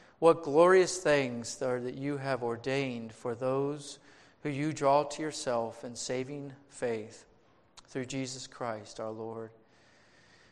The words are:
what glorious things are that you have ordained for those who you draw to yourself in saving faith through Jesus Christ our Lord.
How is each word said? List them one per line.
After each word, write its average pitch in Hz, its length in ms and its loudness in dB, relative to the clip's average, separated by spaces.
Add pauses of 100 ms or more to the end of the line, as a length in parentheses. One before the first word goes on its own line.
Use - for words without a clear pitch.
(200)
what 165 220 8
glorious 175 540 6
things 127 640 0
are 127 200 0
that 127 160 -6
you 139 200 -4
have 135 260 -4
ordained 120 680 -4
for 120 220 -8
those 139 640 -4 (440)
who 147 60 -6
you 147 240 -2
draw 143 300 4
to 147 180 -8
yourself 120 640 -4
in 120 100 -12
saving 135 600 -6 (160)
faith 113 560 -6 (640)
through 131 180 -8
Jesus 131 400 -8
Christ 110 540 -8
our 110 100 -6
Lord. 113 400 -10 (1000)